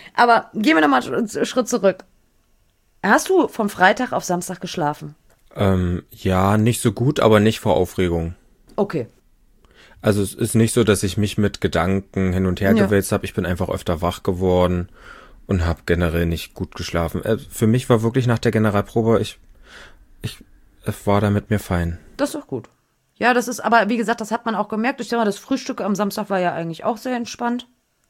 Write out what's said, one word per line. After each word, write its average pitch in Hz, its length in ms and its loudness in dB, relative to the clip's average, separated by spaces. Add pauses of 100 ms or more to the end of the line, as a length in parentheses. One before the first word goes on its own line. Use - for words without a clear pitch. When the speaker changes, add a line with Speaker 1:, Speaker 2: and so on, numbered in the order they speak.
(160)
Speaker 1:
Aber 233 380 4
gehen 233 200 2
wir 320 60 2
nochmal 277 260 2
einen 240 220 -4
Schritt - 400 -4
zurück. 190 300 0 (1040)
Hast 233 280 2
du 370 180 4
vom 208 240 -4
Freitag 208 420 2
auf 156 120 -2
Samstag 180 360 -6
geschlafen? 151 540 -6 (400)
Speaker 2:
Ähm, 92 560 0
ja, 95 480 2
nicht 113 240 2
so 117 100 2
gut, 120 280 0
aber 110 180 6
nicht 110 220 2
vor - 160 2
Aufregung. 85 580 -2 (400)
Speaker 1:
Okay. 170 320 -4 (960)
Speaker 2:
Also 104 200 2
es 95 120 -4
ist - 220 -2
nicht 113 180 4
so, 123 80 4
dass 104 220 2
ich 95 120 -4
mich 104 220 -2
mit 101 220 0
Gedanken 95 720 0
hin 95 140 0
und 90 140 -2
her 98 140 4
Speaker 1:
Ja. 104 120 4
Speaker 2:
gewälzt 98 260 2
hab. 101 100 0
Ich - 120 -8
bin 92 120 -2
einfach 90 220 -2
öfter 90 340 -4
wach 90 220 -2
geworden 90 640 2 (580)
und 90 180 0
hab 82 220 -2
generell 85 400 0
nicht 82 280 -4
gut - 200 -10
geschlafen. 85 500 -4
Äh, 110 140 -2
für - 300 -2
mich 123 200 0
war 117 140 2
wirklich 117 240 0
nach 117 120 0
der 120 140 0
Generalprobe, 110 680 2
ich, - 180 -8 (840)
ich, - 160 -8 (460)
es - 220 -8
war 101 140 2
da 104 100 2
mit 101 200 0
mir 104 100 0
fein. 85 380 -2 (180)
Speaker 1:
Das 277 140 -2
ist - 40 -10
doch 294 140 -12
gut. 117 200 -10 (480)
Ja, 226 160 2
das 240 140 0
ist, 240 140 -8
aber 220 280 2
wie 240 80 0
gesagt, 226 240 -2
das 214 120 -8
hat 233 120 -4
man 220 120 -4
auch 208 120 -2
gemerkt. 233 320 -4
Ich 233 80 -12
sag 233 100 -2
mal, 226 60 2
das 202 140 0
Frühstück - 420 -6
am 196 140 -2
Samstag 202 360 -4
war 196 100 0
ja 175 120 0
eigentlich 165 320 -8
auch 233 120 -2
sehr 254 200 -6
entspannt 240 520 -6 (420)